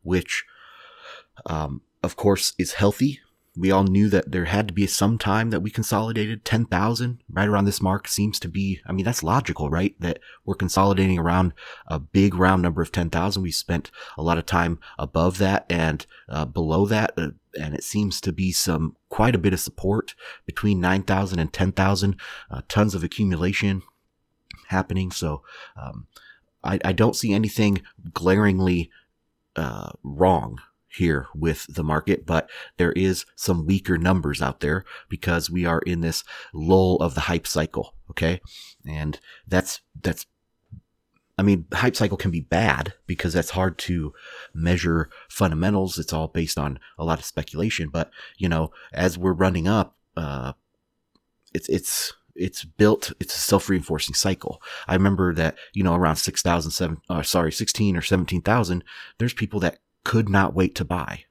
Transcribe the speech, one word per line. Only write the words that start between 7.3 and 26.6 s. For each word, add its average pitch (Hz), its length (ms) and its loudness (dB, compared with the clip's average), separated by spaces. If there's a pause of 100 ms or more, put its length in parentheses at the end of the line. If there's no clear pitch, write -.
around 101 160 4
this 101 160 0
mark, 98 260 0
seems 104 320 -2
to - 80 -8
be, 95 380 -4
I - 80 -6
mean, 95 100 -2
that's 117 200 -2
logical, 82 460 0
right? 82 300 0
That - 200 -4 (260)
we're 98 100 -4
consolidating 95 640 4
around 85 340 2 (340)
a 80 120 -4
big 98 360 2
round 92 260 4
number 85 200 2
of - 120 -4
ten 85 160 0
thousand. 95 340 -2
We 85 80 -4
spent - 400 -4 (260)
a 76 60 -6
lot 85 140 2
of 82 80 -4
time 85 340 0 (180)
above 85 420 0
that 98 300 2
and, 80 360 0 (240)
uh, 76 160 -4
below 80 400 0
that, 107 320 0
uh, 78 140 -4 (280)
and 76 160 -6
it - 80 -8
seems 104 380 -2
to 95 100 -4
be 92 220 -2
some, 80 420 -2 (140)
quite 117 260 2
a 92 40 2
bit 95 120 2
of 92 80 0
support - 560 -4 (300)
between 101 340 0
nine 92 240 2
thousand 95 360 0
and 78 120 0
ten 92 220 0
thousand, 98 420 2 (340)
uh, - 200 -10
tons 104 260 2
of 82 80 -2
accumulation 92 800 0 (840)
happening. 92 440 -2
So, 76 320 -4 (320)
um, 58 320 -14 (560)